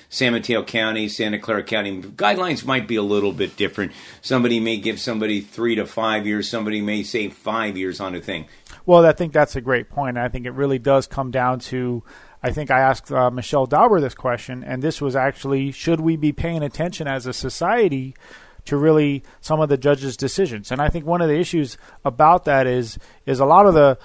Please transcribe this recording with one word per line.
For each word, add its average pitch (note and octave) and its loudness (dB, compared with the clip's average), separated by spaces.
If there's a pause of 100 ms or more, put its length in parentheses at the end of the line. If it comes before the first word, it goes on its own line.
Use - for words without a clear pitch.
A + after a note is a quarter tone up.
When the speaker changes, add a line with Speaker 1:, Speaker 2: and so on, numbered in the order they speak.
Speaker 1:
San B2 0
Mateo A2+ -2
County, A2 -2
Santa G#2 -4
Clara G#2 -4
County, G2+ -6
guidelines F3+ -2
might B2+ -2
be A#2 -2
a G#2 0
little G2+ 0
bit F#2 -6
different. G2 -4 (280)
Somebody A#2+ 0
may A2+ -2
give G#2 -4
somebody G#2+ -2
three A2+ -2
to G#2 -2
five A2 -2
years. G#2 -2
Somebody G#2+ -4
may G#2 -4
say G#2 -4
five G#2+ -6
years F#2 -6
on F#2 -8
a E2 -10
thing. E2 -10 (380)
Speaker 2:
Well, E3+ 8
I D#3 8
think D#3+ -6
that's D3 2
a C#3 -8
great A#2+ -2
point. B2+ -6
I A#2+ -2
think B2 -8
it B2 -8
really C3+ -2
does C3+ 2
come C3 -6
down B2+ -2
to, B2 -6 (400)
I B2+ -2
think C3+ -4
I C3 4
asked, C3+ 2
uh, B2+ 2
Michelle B2+ 0
Dauber F3+ 2
this C3 -2
question, B2+ -6
and C3 -8
this D#3 -4
was C3+ -4
actually, C3+ -2
should E3 -2
we D#3+ 0
be D3 0
paying E3 -4
attention D#3 -6
as C3+ -6
a C3 -6
society D3 -2 (480)
to C#3+ -2
really D3 4 (180)
some D#3 -2
of D3+ 2
the C#3 2
judges' C3+ 0
decisions? B2+ -4
And C3 -2
I D3+ 2
think D3+ -2
one F3 0
of E3 2
the D3 2
issues E3 -2 (260)
about D3+ 4
that C3+ 4
is, B2 -2 (260)
is C3+ 0
a C3+ 4
lot F3 10
of F#3 8
the, C#3 8